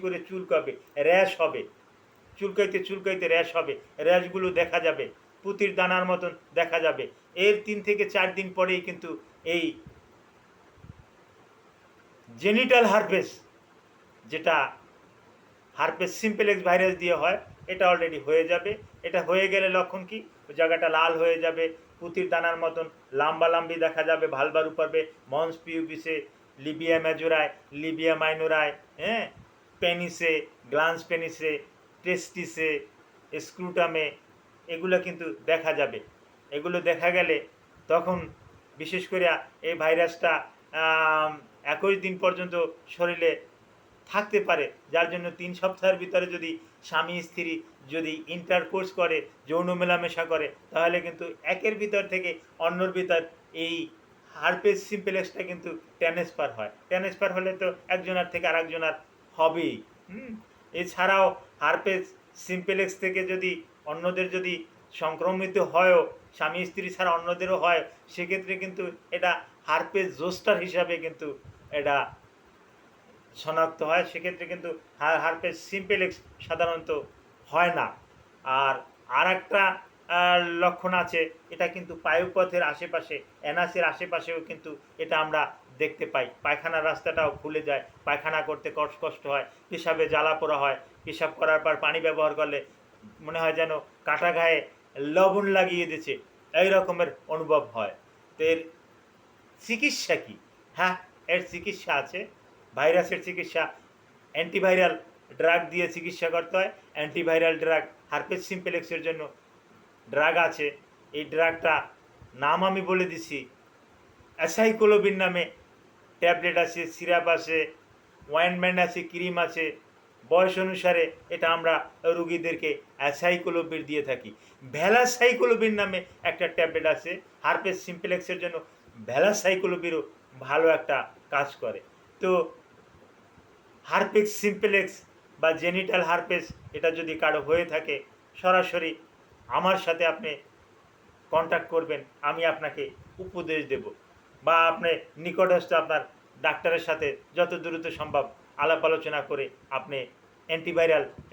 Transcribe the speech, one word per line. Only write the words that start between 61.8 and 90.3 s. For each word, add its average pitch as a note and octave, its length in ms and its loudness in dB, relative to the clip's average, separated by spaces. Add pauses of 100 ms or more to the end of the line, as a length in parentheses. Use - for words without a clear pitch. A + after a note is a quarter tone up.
সিম্পলেক্স F#3 600 -2
থেকে F#3 320 -2
যদি F#3 360 -4 (220)
অন্যদের F3+ 440 -4
যদি F3+ 360 -4 (280)
সংক্রমিত F#3 640 -2
হয়ও, F3 560 4 (200)
স্বামী E3+ 320 -4
স্ত্রী F#3 240 -8
ছাড়া F#3 220 0
অন্যদেরও F3+ 460 -2
হয়, E3 260 2 (240)
সেক্ষেত্রে F#3 500 -6
কিন্তু F#3 340 -8 (200)
এটা F3 340 0 (200)
হারপেস E3 520 -2
জোস্টার F3 420 0
হিসাবে F3 380 -2
কিন্তু D#3+ 420 -10 (320)
এটা C#3+ 420 0 (1200)
শনাক্ত D#3+ 480 -2
হয়। D3+ 220 2
সেক্ষেত্রে F3 400 -8
কিন্তু E3 340 -10 (200)
হা-, D#3 200 4
হারপেস E3 500 -4
সিম্পলেক্স F#3+ 520 -2 (180)
সাধারণত E3 640 -2 (460)
হয় E3+ 280 4
না। B2 200 -2 (480)
আর, C3+ 320 2 (320)
আর E3 280 2
একটা, G3 280 0 (440)
আহ, F3+ 400 4
লক্ষণ F3 460 0
আছে, E3+ 360 0 (200)
এটা E3+ 180 -2
কিন্তু F3 280 -10
পায়ুপথের F3 680 2
আশেপাশে, D#3 560 -4 (220)
অ্যানাসের E3+ 420 -2
আশেপাশেও E3 580 -4
কিন্তু D#3 360 -14 (200)
এটা D#3+ 220 0
আমরা D#3 360 0 (220)
দেখতে D3+ 280 -4
পাই। C3 240 -2 (120)
পায়খানার D#3 440 -2
রাস্তাটাও D#3 460 0
খুলে D#3 300 -6
যায়, C#3+ 220 -2 (200)
পায়খানা D#3 380 -2
করতে D3+ 340 -6
কষ্ট, D3+ 260 -4
কষ্ট D3+ 260 -8
হয়, C#3 180 -2 (240)
পেশাবে D#3+ 400 0
জ্বালা D#3 240 2